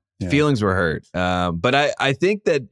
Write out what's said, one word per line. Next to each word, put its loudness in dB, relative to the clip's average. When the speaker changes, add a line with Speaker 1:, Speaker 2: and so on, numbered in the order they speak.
Speaker 1:
Yeah. -6
Speaker 2:
feelings 2
were 2
hurt. -2
Um, 0
but 0
I, 2
I 0
think -2
that 0